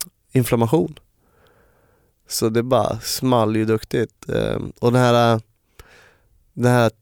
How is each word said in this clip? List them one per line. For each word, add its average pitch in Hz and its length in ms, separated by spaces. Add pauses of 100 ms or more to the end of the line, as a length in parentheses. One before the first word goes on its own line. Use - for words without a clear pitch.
(320)
inflammation. 131 680 (1300)
Så - 200
det 113 140
bara 120 380
small 117 560
ju 110 80
duktigt. 110 640
Eh, 55 300 (200)
och 120 140
den 127 100
här, 120 380 (1120)
den 123 180
här, 120 180 (120)